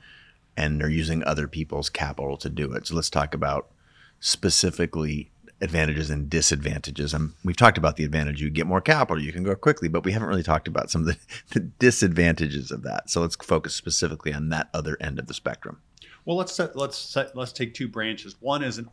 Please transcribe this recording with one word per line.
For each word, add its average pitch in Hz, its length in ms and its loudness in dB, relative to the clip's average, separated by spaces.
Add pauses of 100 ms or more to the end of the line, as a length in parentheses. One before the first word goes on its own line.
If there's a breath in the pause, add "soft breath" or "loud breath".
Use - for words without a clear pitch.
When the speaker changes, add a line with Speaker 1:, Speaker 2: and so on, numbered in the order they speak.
(580 loud breath)
Speaker 1:
and 76 240 2
they're 76 80 2
using 80 340 0
other 76 240 0
people's 73 420 -4
capital 69 480 -4
to - 120 -6
do 71 240 -4
it. - 140 -6
So 82 80 -4
let's 80 140 0
talk 73 240 0
about 71 360 -2 (500 soft breath)
specifically 80 1120 0 (300)
advantages 78 500 2
and 71 200 -2
disadvantages. 73 840 0
And 78 200 0 (100)
we've 90 140 0
talked 117 200 10
about 80 200 4
the 78 60 0
advantage, 73 380 0
you 76 80 0
get 78 160 0
more 92 160 2
capital, 123 400 2
you 73 100 -6
can 87 120 -4
grow 98 120 0
quickly, - 340 2
but 82 160 0
we 92 60 2
haven't 107 180 0
really 90 140 0
talked 78 240 2
about - 220 -4
some 82 120 0
of 78 60 0
the, - 100 0 (180)
<laughs> - 180 -12
the 127 60 2
disadvantages 85 1120 2
of 67 120 -8
that. 55 260 -6
So 85 120 0
let's 85 140 0
focus 78 400 0
specifically 78 580 -2
on 76 160 -2
that 78 240 -2
other 78 260 -4
end 71 200 -4
of 64 80 -8
the - 60 -10
spectrum. - 460 -8 (440 loud breath)
Speaker 2:
Well, 170 140 -2
let's 180 160 -4
set, 160 220 -2
let's 135 220 -4
set, - 380 -4
let's 123 160 -6
take 117 220 -6
two 131 140 -6
branches. 107 520 -6
One 143 240 -2
is 117 140 -4
an 113 160 -10